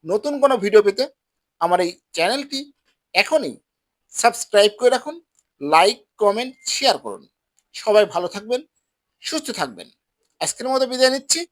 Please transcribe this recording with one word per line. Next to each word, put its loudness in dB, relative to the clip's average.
নতুন -2
কোনো 4
ভিডিও 6
পেতে 0
আমার 2
এই -2
চ্যানেলটি -4
এখনই 0
সাবস্ক্রাইব 2
করে 2
রাখুন, -6
লাইক, 2
কমেন্ট, -2
শেয়ার 0
করুন। -14
সবাই 2
ভালো -4
থাকবেন, -6
সুস্থ -8
থাকবেন। -10
আজকের -6
মতো -2
বিদায় 0
নিচ্ছি। -6